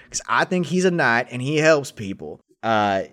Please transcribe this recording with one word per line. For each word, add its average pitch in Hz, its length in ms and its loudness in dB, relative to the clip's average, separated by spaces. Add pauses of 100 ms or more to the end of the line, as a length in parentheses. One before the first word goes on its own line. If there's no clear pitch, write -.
(100)
'cause - 180 -8
I 123 160 2
think 180 220 -2
he's 180 180 0
a 185 60 4
knight, 127 400 0
and 123 100 -8
he 139 160 -4
helps 151 340 2
people." 95 480 -12 (240)
Uh, 104 500 2